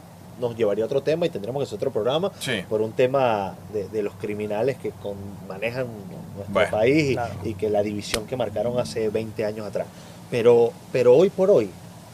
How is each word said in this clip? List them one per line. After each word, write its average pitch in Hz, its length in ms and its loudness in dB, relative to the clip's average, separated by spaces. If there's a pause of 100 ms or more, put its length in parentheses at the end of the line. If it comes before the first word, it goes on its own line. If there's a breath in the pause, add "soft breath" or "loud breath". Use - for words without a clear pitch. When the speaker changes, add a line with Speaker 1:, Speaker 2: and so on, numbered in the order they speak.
(400)
Speaker 1:
nos 117 180 -4
llevaría 107 260 2
a 110 40 0
otro 139 160 0
tema 160 240 0
y - 20 0
tendremos 113 320 -6
que 131 40 0
hacer 113 120 -8
otro 127 140 -2
programa 143 480 0
Speaker 2:
Sí. 110 280 -2
Speaker 1:
por 110 140 0
un 110 120 -2
tema 123 600 2 (180)
de, 101 180 -4
de 107 120 -2
los 101 140 -4
criminales 107 640 -4
que 110 140 -8
con-, 101 240 -10 (320)
manejan 117 380 -6 (500)
nuestro 98 180 -10
Speaker 2:
Bueno. 92 180 2
Speaker 1:
país 135 400 4
y, - 20 2
Speaker 3:
Claro. 113 200 -4 (100)
Speaker 1:
y 113 100 -4
que - 160 -2
la 202 140 2
división 107 420 -4
que 131 100 -6
marcaron 117 440 -2
hace 113 300 -2
veinte 110 360 -4
años 107 220 -6
atrás. 92 180 -6 (460 loud breath)
Pero, 120 400 6 (200)
pero 123 240 8
hoy 180 140 8
por 190 220 2
hoy, 117 180 6 (440)